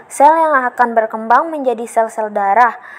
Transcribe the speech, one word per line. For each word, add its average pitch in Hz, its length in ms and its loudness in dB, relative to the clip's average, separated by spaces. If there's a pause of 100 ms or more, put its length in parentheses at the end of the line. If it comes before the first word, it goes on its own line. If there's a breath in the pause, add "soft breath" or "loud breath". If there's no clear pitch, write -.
sel 285 240 4
yang 311 320 2
akan 240 320 -2
berkembang 226 560 0
menjadi 247 400 -6
sel-sel 220 400 -4
darah. 208 480 0 (200 loud breath)